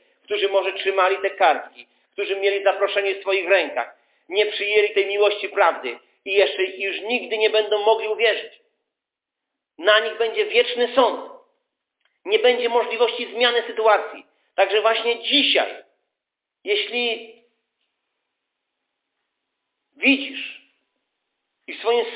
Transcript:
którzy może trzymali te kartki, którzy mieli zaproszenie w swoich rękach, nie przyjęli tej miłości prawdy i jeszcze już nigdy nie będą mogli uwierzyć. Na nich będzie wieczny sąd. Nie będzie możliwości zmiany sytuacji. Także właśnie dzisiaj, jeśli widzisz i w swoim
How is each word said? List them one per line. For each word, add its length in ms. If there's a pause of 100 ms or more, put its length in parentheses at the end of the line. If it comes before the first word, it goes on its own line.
(240)
którzy 240
może 240
trzymali 460
te 120
kartki, 560 (260)
którzy 240
mieli 280
zaproszenie 500
w 60
swoich 280
rękach, 480 (320)
nie 180
przyjęli 480
tej 120
miłości 420
prawdy 500 (260)
i 80
jeszcze 320
już 360
nigdy 380
nie 120
będą 280
mogli 300
uwierzyć. 520 (1160)
Na 200
nich 200
będzie 280
wieczny 480
sąd. 360 (960)
Nie 140
będzie 300
możliwości 580
zmiany 400
sytuacji. 600 (280)
Także 260
właśnie 420
dzisiaj, 600 (800)
jeśli 680 (2500)
widzisz 640 (1040)
i 60
w 60
swoim 260 (120)